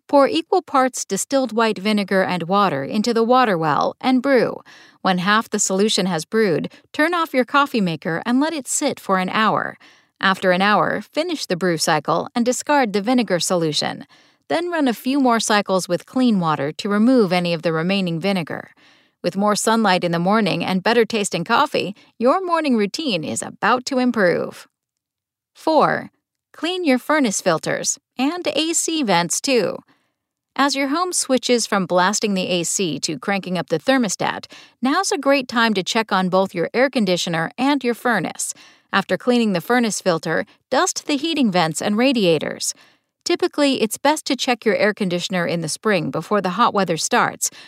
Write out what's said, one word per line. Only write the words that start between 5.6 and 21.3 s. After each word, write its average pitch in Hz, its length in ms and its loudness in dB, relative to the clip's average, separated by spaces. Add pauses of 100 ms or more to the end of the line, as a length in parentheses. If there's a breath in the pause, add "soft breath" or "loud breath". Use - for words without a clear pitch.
has 165 180 -2
brewed, 185 460 0 (220 loud breath)
turn 330 220 0
off 330 200 -2
your 254 100 2
coffee 277 360 2
maker 165 440 -2
and 247 160 0
let 311 120 0
it 285 160 -8
sit - 320 -2
for 190 180 0
an 185 120 -2
hour. 196 460 0 (440 soft breath)
After 190 320 2
an 180 100 2
hour, 196 380 2
finish 311 460 -4
the 185 100 -2
brew 170 220 0
cycle 160 560 0
and 240 100 0
discard 254 480 0
the 202 100 -2
vinegar 214 380 0
solution. - 680 -2 (420 soft breath)
Then 339 220 -2
run 311 180 0
a 226 60 0
few 269 260 -2
more 233 200 4
cycles 190 480 0
with 175 180 -4
clean 240 340 2
water 151 320 -2
to - 160 -8
remove 214 440 4
any 175 200 0
of 156 100 -4
the 170 100 0
remaining 170 460 0
vinegar. 185 520 -4 (520 soft breath)
With 175 140 -2
more 208 200 2
sunlight 202 480 2
in 170 80 0
the 170 60 0
morning 175 460 0
and 185 180 -2
better 226 220 4
tasting 202 400 -4